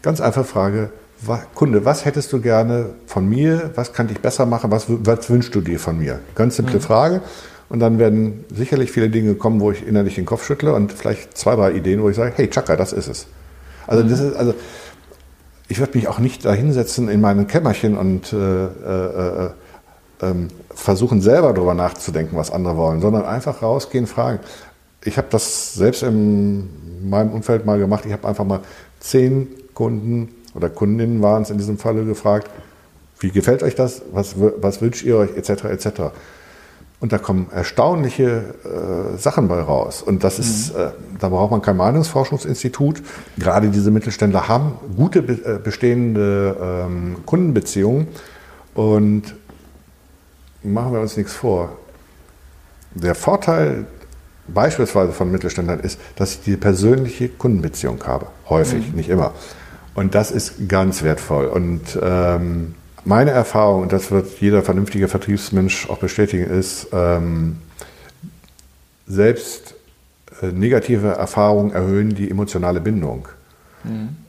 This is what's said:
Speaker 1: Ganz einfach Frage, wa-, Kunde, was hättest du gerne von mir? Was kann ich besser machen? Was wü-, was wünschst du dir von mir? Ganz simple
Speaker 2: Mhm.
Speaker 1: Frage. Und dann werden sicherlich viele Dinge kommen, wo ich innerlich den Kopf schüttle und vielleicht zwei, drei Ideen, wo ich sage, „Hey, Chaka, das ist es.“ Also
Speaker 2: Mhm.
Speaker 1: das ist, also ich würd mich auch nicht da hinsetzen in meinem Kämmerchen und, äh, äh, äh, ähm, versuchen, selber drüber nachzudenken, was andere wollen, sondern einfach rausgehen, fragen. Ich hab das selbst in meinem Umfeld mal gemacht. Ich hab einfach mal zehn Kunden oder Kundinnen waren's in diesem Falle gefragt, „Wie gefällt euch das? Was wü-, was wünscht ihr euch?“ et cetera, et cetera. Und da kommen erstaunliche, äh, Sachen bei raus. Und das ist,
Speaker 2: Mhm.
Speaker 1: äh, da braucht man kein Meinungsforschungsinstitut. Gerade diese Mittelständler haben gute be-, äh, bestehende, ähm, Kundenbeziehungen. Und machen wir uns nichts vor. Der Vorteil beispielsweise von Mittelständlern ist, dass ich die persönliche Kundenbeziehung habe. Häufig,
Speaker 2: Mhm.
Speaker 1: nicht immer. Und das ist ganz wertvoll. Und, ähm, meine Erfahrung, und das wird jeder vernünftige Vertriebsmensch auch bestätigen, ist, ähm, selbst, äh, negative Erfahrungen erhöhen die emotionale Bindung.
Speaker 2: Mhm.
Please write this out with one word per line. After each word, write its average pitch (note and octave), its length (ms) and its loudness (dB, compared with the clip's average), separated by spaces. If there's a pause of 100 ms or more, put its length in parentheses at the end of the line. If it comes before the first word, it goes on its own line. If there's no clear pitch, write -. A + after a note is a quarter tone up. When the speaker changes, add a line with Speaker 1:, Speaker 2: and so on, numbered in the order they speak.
Speaker 1:
Ganz D#3+ 180 0
einfach B2 240 0
Frage, G#2 440 -2 (320)
wa-, A2 220 -4 (120)
Kunde, A2+ 280 4
was D3 220 2
hättest D3 260 -2
du B2+ 100 0
gerne A#2 500 2 (160)
von F#2+ 200 0
mir? D3+ 480 2
Was A#2+ 180 -4
kann A#2 180 -2
ich G2+ 80 -8
besser - 260 0
machen? A#2 260 0
Was A2 160 0
wü-, A#2 160 0
was A2+ 280 2
wünschst A#2+ 240 2
du G2+ 60 2
dir E2+ 180 -2
von E2 180 -2
mir? C#2 220 -4 (160)
Ganz A#2+ 220 2
simple A#2+ 180 0
Speaker 2:
Mhm. G2+ 60 4
Speaker 1:
Frage. D#3 400 4 (460)
Und A#2 120 -4
dann A2+ 180 4
werden A2 480 2 (100)
sicherlich B2+ 360 0
viele A2 180 2
Dinge G#2+ 240 2
kommen, A2 260 2
wo G#2 120 4
ich - 160 -6
innerlich G2+ 280 2
den F#2 100 -4
Kopf A2+ 200 -4
schüttle D3 300 0
und G#2 160 2
vielleicht - 440 -6
zwei, A#2 200 2
drei G2 160 4
Ideen, F#2 320 0
wo G#2 60 4
ich G2 60 0
sage, A#2 200 0
„Hey, C#3 120 2
Chaka, - 280 0
das F2+ 180 -2
ist F#2 140 -6
es.“ - 180 -10 (600)
Also A2+ 160 4
Speaker 2:
Mhm. A2+ 60 4
Speaker 1:
das B2+ 100 2
ist, C#3 160 -2
also A#2+ 180 0 (1120)
ich F#2+ 120 -6
würd - 160 -2
mich A2+ 120 2
auch - 120 -4
nicht B2 260 -2
da G#2+ 80 2
hinsetzen B2 560 0
in G#2 120 4
meinem G2+ 260 4
Kämmerchen A2 500 0
und, F#2+ 360 -2
äh, G#2+ 40 -2 (280)
äh, F#2 800 -4
äh, F2 40 -6 (720)
ähm, F2 280 -2 (260)
versuchen, G#2 460 2
selber B2+ 320 6
drüber F2+ 200 2
nachzudenken, E2+ 640 -2
was D#2 140 -4
andere F2+ 260 -2
wollen, D#2+ 240 2
sondern G#2 240 2
einfach A#2+ 380 -4
rausgehen, B2 420 0
fragen. A#2+ 340 -2 (640)
Ich G#2 140 -4
hab - 140 -4
das - 420 -4
selbst A2 300 2
in G2+ 680 2 (400)
meinem G#2+ 220 2
Umfeld A2 340 -2
mal G#2 140 2
gemacht. G2+ 260 0
Ich G#2+ 80 -6
hab G#2 120 -8
einfach G#2 200 -2
mal F#2+ 140 -2 (400)
zehn C3 480 2 (260)
Kunden A#2 560 -2 (240)
oder E2+ 160 -4
Kundinnen A2 540 0
waren's G#2+ 260 4
in G#2 80 -4
diesem G2+ 220 -4
Falle A2 260 -2
gefragt, G#2 440 0 (680)
„Wie F#2 120 -2
gefällt G2 320 2
euch C#3 100 0
das? B2+ 380 -2
Was G2 260 -4
wü-, G#2 240 4
was G2 200 0
wünscht A#2 220 -2
ihr A#2 140 4
euch?“ G2+ 180 2
et F2+ 100 -6
cetera, G#2 260 -2
et G2 100 -6
cetera. F#2 300 -4 (880)
Und A#2 100 -2
da A2 60 0
kommen F#2+ 360 0
erstaunliche, B2 1120 0
äh, F2+ 540 -6
Sachen B2 320 0
bei F2 100 0
raus. D2 420 -2
Und G2 220 0
das F#2+ 160 0
ist, A2+ 340 -2
Speaker 2:
Mhm. - 60 -4
Speaker 1:
äh, F2 80 0 (320)
da G2 80 -2
braucht F#2 240 2
man G#2+ 100 2
kein G2 140 2
Meinungsforschungsinstitut. C#3 1300 0 (340)
Gerade F#2 300 2
diese G2+ 240 2
Mittelständler G#2 560 2
haben C3+ 280 0 (200)
gute D3+ 260 4
be-, B2 120 -2 (120)
äh, G#2+ 160 -2
bestehende, G#2 920 0 (320)
ähm, F2 380 -6
Kundenbeziehungen. C#3 840 2 (640)
Und G#2+ 640 2 (1300)
machen A#2 300 -2
wir A2+ 80 0
uns G#2+ 160 -4
nichts G2+ 160 -4
vor. F2+ 440 -2 (1160)
Der F2 180 -2
Vorteil D#3 720 0 (600)
beispielsweise G2+ 640 2
von F2+ 180 -2
Mittelständlern F2+ 520 -2
ist, - 180 -6 (160)
dass - 160 -2
ich - 120 -12
die G2+ 120 0
persönliche A#2 760 2
Kundenbeziehung D#2 800 -2
habe. B1+ 200 -4 (220)
Häufig, C3 400 0
Speaker 2:
Mhm. D#2+ 60 -6
Speaker 1:
nicht E2 140 -4
immer. F2 240 2 (640)
Und F#2+ 200 0
das G#2 160 2
ist - 380 -6
ganz F#2+ 340 2
wertvoll. D2+ 440 0
Und, E2+ 540 -2
ähm, F2 760 0 (320)
meine A#2 220 4
Erfahrung, G#2+ 540 4
und F2+ 100 0
das F#2+ 160 0
wird F#2+ 320 0
jeder G2+ 220 4
vernünftige G2 440 0
Vertriebsmensch G2 840 0
auch - 80 -6
bestätigen, F#2+ 460 0
ist, F#2 460 -2
ähm, E2+ 640 0 (1500)
selbst, G#2 680 0 (640)
äh, F#2+ 60 -4
negative G#2 640 2
Erfahrungen G#2 600 2
erhöhen G2+ 440 0
die G2+ 160 -2
emotionale F2+ 500 -2
Bindung. E2 460 -2 (560)
Speaker 2:
Mhm. A2 260 -8 (200)